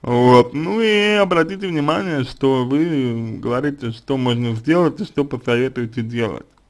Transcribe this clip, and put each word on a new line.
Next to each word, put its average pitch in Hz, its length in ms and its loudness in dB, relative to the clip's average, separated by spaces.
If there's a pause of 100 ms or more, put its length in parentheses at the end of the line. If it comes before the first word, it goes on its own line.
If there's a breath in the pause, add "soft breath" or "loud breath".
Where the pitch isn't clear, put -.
Вот. 123 520 6
Ну 180 280 -2
и 208 340 2
обратите 190 520 0
внимание, 156 560 -2
что 131 420 0
вы 123 760 -2
говорите, 127 520 -4
что 135 260 -6
можно 120 380 -2
сделать 156 460 0
и 208 40 -4
что 143 200 -4
посоветуете 123 760 -4
делать. 113 440 -4 (240)